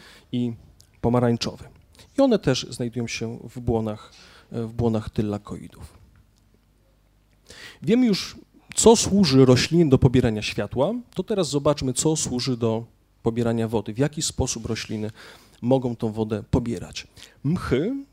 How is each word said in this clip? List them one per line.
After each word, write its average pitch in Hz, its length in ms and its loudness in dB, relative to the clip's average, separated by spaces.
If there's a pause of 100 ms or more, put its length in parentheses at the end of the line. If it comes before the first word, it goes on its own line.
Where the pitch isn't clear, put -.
(320)
i 120 200 -2 (480)
pomarańczowy. 120 640 0 (540)
I - 20 6
one 254 180 4
też - 320 -2
znajdują 120 360 -6
się 113 320 -8 (120)
w 123 100 -14
błonach, 113 520 -2 (400)
w 113 200 -8
błonach 113 380 -2
tylakoidów. - 880 -8 (1800)
Wiemy 240 240 4
już, - 300 -2 (380)
co 226 220 8
służy 139 480 6
roślinie 156 420 6
do 135 120 6
pobierania 120 440 2
światła, 123 520 -2 (200)
to 190 80 -6
teraz 190 260 -4
zobaczmy, 143 440 0
co 156 240 0
służy 123 400 -4
do 113 280 -2 (380)
pobierania 117 460 0
wody, 110 260 -4
w 107 40 -8
jaki 147 240 -2
sposób 117 440 -6
rośliny 110 440 -6 (520)
mogą 123 340 0
tą 110 160 -4
wodę 107 380 -4
pobierać. 117 560 -4 (380)
Mchy 180 680 -2